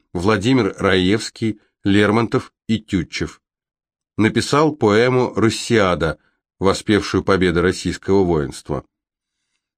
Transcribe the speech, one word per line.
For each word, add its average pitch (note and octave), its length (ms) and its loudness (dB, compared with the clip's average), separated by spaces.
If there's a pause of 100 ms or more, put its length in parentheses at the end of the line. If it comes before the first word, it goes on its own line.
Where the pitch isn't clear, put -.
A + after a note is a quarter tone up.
(120)
Владимир G#2 640 0
Раевский, G2 800 0 (240)
Лермонтов G#2 680 2 (140)
и A2 120 -2
Тютчев. - 640 -6 (800)
Написал A#2 540 0
поэму B2 640 2
"Россиада", F#2+ 840 0 (400)
воспевшую F#2+ 640 0
победы F2+ 380 0
российского F#2 600 -2
воинства. D2 600 -4 (920)